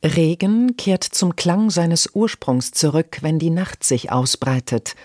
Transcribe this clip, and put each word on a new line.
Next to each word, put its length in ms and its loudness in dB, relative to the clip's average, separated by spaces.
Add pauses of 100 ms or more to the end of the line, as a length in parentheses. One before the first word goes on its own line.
Regen 720 2
kehrt 300 0
zum 320 -2
Klang 320 2
seines 440 0
Ursprungs 580 0
zurück, 500 0
wenn 180 0
die 120 0
Nacht 340 -4
sich 260 -2
ausbreitet. 920 -2